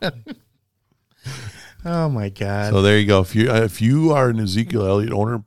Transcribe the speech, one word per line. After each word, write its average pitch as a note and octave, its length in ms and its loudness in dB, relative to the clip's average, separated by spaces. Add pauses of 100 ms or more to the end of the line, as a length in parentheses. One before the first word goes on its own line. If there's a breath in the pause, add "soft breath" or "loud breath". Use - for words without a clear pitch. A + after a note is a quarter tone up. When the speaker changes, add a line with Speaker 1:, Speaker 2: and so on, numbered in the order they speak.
Speaker 1:
<laughs> D#3 320 -8 (1500 loud breath)
Oh, E3 260 -2
my G#2+ 180 -2
God. G2+ 440 -4
Speaker 2:
So G2 100 2
there G#2 160 6
you G#2 80 2
go. G2+ 140 6
If F#2+ 140 -2
you, A2 160 2
uh, A2+ 120 2
if G#2+ 180 -4
you D3 320 2
are C3+ 160 2
an A#2 100 -2
Ezekiel G#2+ 480 -2
Elliott G#2 280 0
owner, G#2+ 320 -4